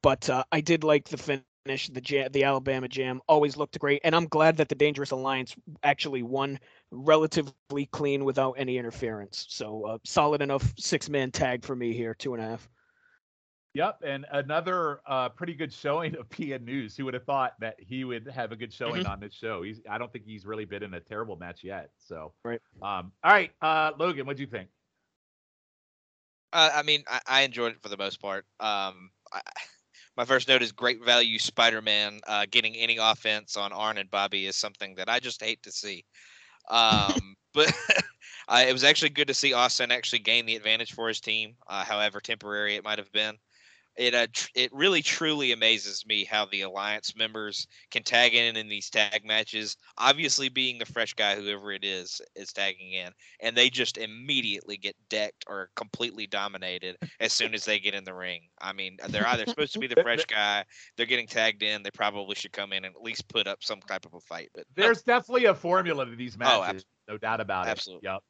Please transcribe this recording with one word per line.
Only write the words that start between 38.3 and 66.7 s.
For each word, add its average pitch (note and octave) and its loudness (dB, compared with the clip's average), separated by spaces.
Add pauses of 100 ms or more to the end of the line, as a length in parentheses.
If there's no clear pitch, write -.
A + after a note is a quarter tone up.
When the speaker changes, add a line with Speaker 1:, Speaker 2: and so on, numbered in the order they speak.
Speaker 3:
I, B2 8
it B2+ 4
was B2+ 0
actually D3 6
good C#3+ 0
to C3+ 0
see C#3 2
Austin A#2+ 2
actually A#2+ 0
gain A2+ 2
the A2+ -2
advantage A2 0
for A2+ -4
his A2 -2
team, A2 -6 (120)
uh, F#2+ -4
however G#2 0
temporary G#2 -4
it F#2+ -8
might G#2+ -4
have G2 -12
been. G#2+ -2 (560)
It, B2 2
uh, A#2+ 4
tr-, - -6
it B2+ 0
really D#3+ 2
truly D3 0
amazes A2 0
me G#2 -2
how G#2+ 0
the F#2+ 0
Alliance G2+ -4
members A2 -4 (240)
can A#2 -2
tag A#2+ 6
in A#2 4
in A2 -4
these G#2 -8
tag G#2+ 2
matches, A2 -2 (220)
obviously C#3 2
being B2+ -2
the A2+ -6
fresh - -4
guy, G#2 0
whoever G2+ -6
it G2 -8
is, F#2 -6 (120)
is F#2+ -14
tagging F#2 -4
in, F2+ -8 (300)
and A#2 -2
they B2 6
just B2 -2
immediately A2 -4
get G2 -8 (140)
decked G#2+ -4
or F#2+ -10
completely A2 -6
dominated F#2 -6 (240)
as A2+ 0
soon A2+ 0
as G#2+ -4
they G#2+ 2
get G2 0
in G2 -6
the F#2 -10
ring. F2+ -8 (220)
I F#2+ -8
mean, F#2+ -10 (140)
they're G#2+ 0
either A#2+ 0
supposed D3+ -4
to G#3 -6
be C3 -4
the A#2+ 4
fresh A#2 2
Speaker 2:
<laughs> - -6
Speaker 3:
guy, G#2 2 (320)
they're A#2 0
getting A#2+ 0
tagged A2 0
in, G#2 -2
they G2+ -6
probably G2+ -4
should - -10
come G2+ -8
in F#2+ -6
and F#2 -14
at - -20
least A2+ -10
put G#2+ -2
up G2 -6
some G2+ -6
type F#2+ -8
of E2+ -20
a F2 -18
fight. E2+ -12
But E2+ -14 (100)
Speaker 2:
There's G#3+ 4
definitely B3 2
a G3 8
formula E3+ 0
to A#2 -14
these A#2+ -10
Speaker 3:
Oh, - -14
Speaker 2:
matches, G2+ 4